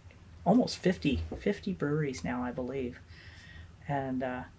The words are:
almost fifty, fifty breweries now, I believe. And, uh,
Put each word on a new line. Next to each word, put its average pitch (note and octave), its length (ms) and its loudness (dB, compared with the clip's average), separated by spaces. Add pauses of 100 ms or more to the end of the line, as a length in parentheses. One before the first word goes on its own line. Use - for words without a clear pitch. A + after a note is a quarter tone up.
(480)
almost B2+ 320 6
fifty, D#3 420 4 (180)
fifty G3+ 340 0
breweries D3 500 0
now, B2 200 -2
I B2 60 -2
believe. B2+ 500 -4 (880)
And, C3+ 360 0
uh, B2+ 180 -2 (180)